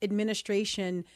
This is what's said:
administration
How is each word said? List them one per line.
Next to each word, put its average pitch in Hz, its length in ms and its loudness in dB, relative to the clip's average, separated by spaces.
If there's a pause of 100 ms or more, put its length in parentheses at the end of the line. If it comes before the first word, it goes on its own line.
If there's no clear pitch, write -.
administration 202 1000 0 (120)